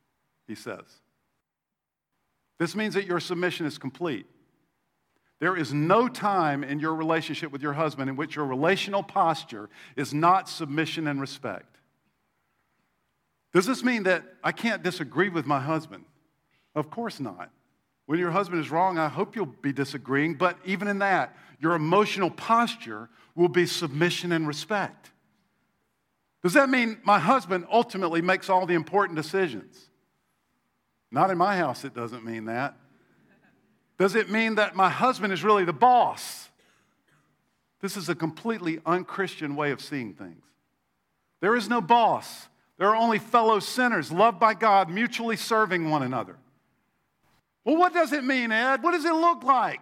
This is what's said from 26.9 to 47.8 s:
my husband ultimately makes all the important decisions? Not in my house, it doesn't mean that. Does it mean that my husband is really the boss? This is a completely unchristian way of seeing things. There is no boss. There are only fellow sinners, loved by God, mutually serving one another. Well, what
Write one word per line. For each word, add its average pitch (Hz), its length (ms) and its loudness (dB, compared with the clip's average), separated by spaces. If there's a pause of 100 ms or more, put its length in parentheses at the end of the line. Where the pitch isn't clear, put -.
my 202 140 6
husband 180 540 0
ultimately 190 500 0
makes 185 280 0
all 185 160 2
the 175 80 0
important 175 420 0
decisions? 151 760 -4 (1200)
Not 160 180 2
in 185 80 0
my 190 200 2
house, 156 260 -2
it 135 100 -12
doesn't 117 300 -8
mean 113 220 -8
that. 120 320 -6 (1200)
Does 190 180 2
it 202 140 2
mean 220 260 0
that 185 200 2
my 190 140 4
husband 202 420 0
is 160 120 -4
really 202 220 4
the 170 80 -2
boss? 233 760 2 (1300)
This 196 160 -6
is 165 120 -6
a 175 60 0
completely 165 720 -4
unchristian 170 720 -4
way 147 160 0
of 123 100 -6
seeing 120 320 -10
things. 85 300 -20 (1000)
There 208 140 2
is 208 140 -2
no 240 120 2
boss. 196 680 2 (320)
There 190 100 4
are 220 60 6
only 226 240 2
fellow 226 400 4
sinners, 208 520 0
loved 190 280 4
by 220 160 6
God, 196 340 4
mutually 226 460 -4
serving 185 560 0
one 151 100 2
another. 113 360 -6 (1300)
Well, 294 140 2
what 359 160 4